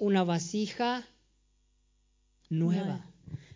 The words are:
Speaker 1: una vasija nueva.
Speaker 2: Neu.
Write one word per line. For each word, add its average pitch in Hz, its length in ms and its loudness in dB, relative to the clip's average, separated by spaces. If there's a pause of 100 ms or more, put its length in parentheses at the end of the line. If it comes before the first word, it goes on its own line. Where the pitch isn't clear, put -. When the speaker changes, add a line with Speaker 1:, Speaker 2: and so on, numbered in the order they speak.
Speaker 1:
una 196 240 4
vasija 208 800 -2 (1500)
nueva. 170 360 0
Speaker 2:
Neu. - 480 -10 (220)